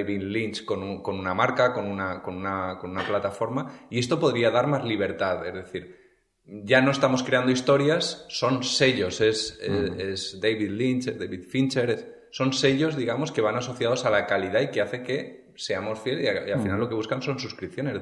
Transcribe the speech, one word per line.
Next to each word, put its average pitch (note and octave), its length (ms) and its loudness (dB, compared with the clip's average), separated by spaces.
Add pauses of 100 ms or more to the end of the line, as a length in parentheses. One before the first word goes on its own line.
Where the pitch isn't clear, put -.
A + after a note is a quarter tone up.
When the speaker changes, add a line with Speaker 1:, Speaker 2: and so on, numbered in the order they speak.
Speaker 1:
David G2 200 -2
Lynch A2 420 -4
con F#2+ 180 -2
un, G2 200 -6
con G2 160 -4
una F#2 140 -2
marca, B2+ 400 4
con G#2+ 140 -4
una, F#2+ 360 -4
con F#2 140 -8
una, F#2+ 420 -4
con F2+ 120 -10
una F#2 160 -4
plataforma, A2 840 -2
y A2+ 80 -2
esto D3+ 220 0
podría A#2 300 4
dar A#2+ 160 4
más C#3 180 0
libertad, F#2+ 600 0
es F2+ 80 -6
decir, F2+ 420 -10 (480)
ya G#2 380 2
no C3+ 80 6
estamos B2+ 320 2
creando B2+ 280 2
historias, C#3+ 800 2
son B2+ 340 0
sellos, A2+ 600 2
es, A2 440 2
Speaker 2:
Ujú. G2 320 0
Speaker 1:
es, F#2+ 360 -6
es F#2+ 60 -14
David G#2+ 300 0
Lynch, B2+ 380 0
es - 100 -4
David F#2 300 -8
Fincher, C3 420 2
es, - 160 -2 (240)
son C3+ 220 0
sellos, C#3+ 440 2
digamos, B2+ 360 -2
que - 80 -2
van G#2+ 160 2
asociados B2 480 -2
a A#2+ 60 4
la G2+ 160 4
calidad G2 340 2
y C#3+ 100 0
que A2 120 0
hace B2 200 -4
que - 540 -6
seamos G#2+ 440 -4
fieles C#3 240 -2
y B2 40 2
a-, F#2+ 200 0
y - 20 0
al C3+ 100 2
final G2+ 160 0
Speaker 2:
Ujú. A2+ 80 2
Speaker 1:
lo A#2 60 -2
que A2+ 40 -4
buscan A2+ 280 -2
son C3+ 160 -4
suscripciones, A#2+ 560 -6
es G2 80 -4